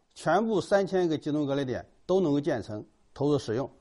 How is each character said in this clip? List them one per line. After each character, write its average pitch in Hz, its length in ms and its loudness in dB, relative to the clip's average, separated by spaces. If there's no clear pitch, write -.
全 175 300 2
部 214 160 0
三 196 260 2
千 180 220 0
个 156 80 0
集 151 160 -6
中 151 140 0
隔 139 80 -2
离 139 100 0
点 110 220 -6
都 185 160 2
能 156 120 2
够 143 80 2
建 143 220 -2
成 107 220 -10
投 147 160 0
入 143 80 4
使 113 160 -4
用。 - 160 -4